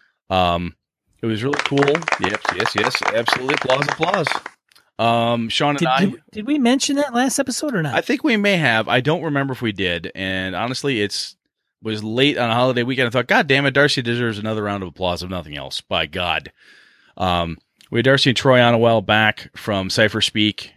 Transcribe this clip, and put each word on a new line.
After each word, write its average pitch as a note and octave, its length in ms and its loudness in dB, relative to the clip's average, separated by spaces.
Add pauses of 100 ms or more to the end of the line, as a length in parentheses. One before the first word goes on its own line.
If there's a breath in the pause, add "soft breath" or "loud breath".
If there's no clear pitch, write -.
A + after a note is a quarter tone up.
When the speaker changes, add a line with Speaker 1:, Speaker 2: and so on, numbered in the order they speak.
(300)
Speaker 1:
Um, F2 460 0 (460)
it A2+ 60 -4
was A2 160 -2
really C#3 160 -2
cool. C#3 200 0 (400)
Yep, G2+ 220 -2 (140)
yes, - 200 -4
yes, - 280 0
absolutely. B2+ 520 -2
Applause, C3+ 320 0
applause. E3+ 400 -2 (720 soft breath)
Um, A#2 500 0
Sean D3 220 0
and C#3+ 80 -2
Speaker 2:
Did, D#3+ 80 0
Speaker 1:
I C3 180 2
Speaker 2:
did, - 160 -2 (100)
did G#3+ 160 -10
we D4+ 120 0
mention C4+ 380 2
that C#4 160 0
last B3 260 0
episode C4+ 340 -4
or F#3 80 0
not? C#3+ 140 -2
Speaker 1:
I E3+ 60 0
think - 220 -2
we C4 120 2
may G3+ 220 2
have. A#2 320 2
I B2 100 4
don't D3 240 0
remember C#3 300 -2
if - 80 -12
we A#2 100 0
did. F2+ 420 -2
And F#2 420 -4
honestly, B2 460 -2
it's, - 340 -4 (440)
was G#2+ 240 -6
late B2 360 2
on A#2 100 0
a A2+ 60 0
holiday B2 260 2
weekend. B2+ 240 0
I A2+ 60 -2
thought, B2 160 0
"God G#3+ 180 2
damn C#3 220 2
it, C3+ 40 0
Darcy C#3+ 300 2
deserves A#2 380 -2
another A2 240 -4
round G2+ 180 -2
of F2+ 80 -8
applause, F2 320 -2
if F2+ 80 -8
nothing D#2+ 260 -8
else." C#2 240 -10
By E2 280 -2
God. D#2+ 440 -4 (640 soft breath)
Um, E2+ 440 -2 (320)
we A2+ 80 0
had A#2 60 2
Darcy C3+ 260 4
and A2 40 2
Troy B2+ 240 4
on A#2+ 140 6
a A2+ 60 4
while A2+ 220 4
back G#2+ 540 0
from F#2+ 360 -4
Cypher A2 280 2
Speak. - 580 0